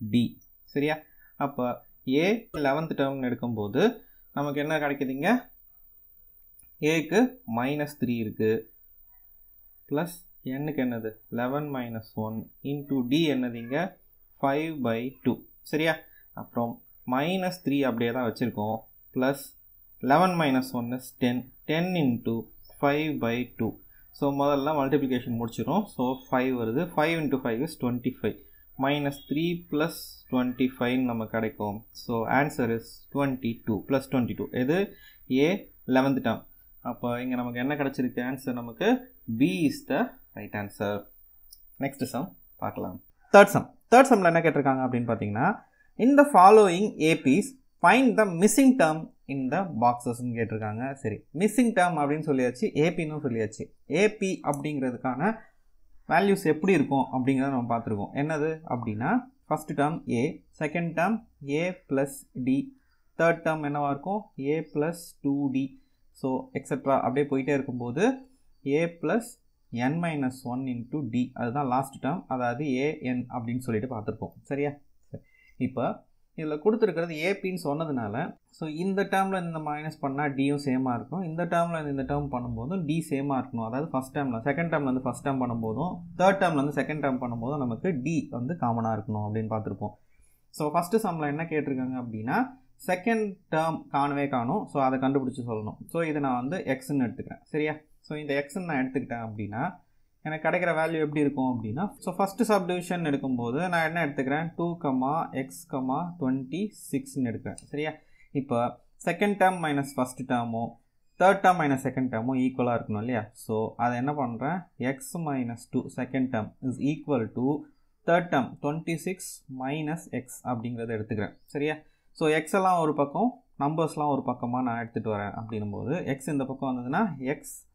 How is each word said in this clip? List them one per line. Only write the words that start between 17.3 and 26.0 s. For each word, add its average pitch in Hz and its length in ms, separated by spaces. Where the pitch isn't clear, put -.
த்ரீ 139 120
அப்படியே 117 280
தான் 127 140
வச்சிருக்கோம். 110 480
பிளஸ் 135 280
eleven 170 380
minus 131 380
one 120 180
is 123 100
ten. 123 160
Ten 165 160
into 117 340
five 147 320
by 117 140
two. 110 120
So, - 80
முதல்ல 143 400
மல்டிப்ளிகேஷன் 131 600
முடிச்சிடும். 120 440
So, 123 120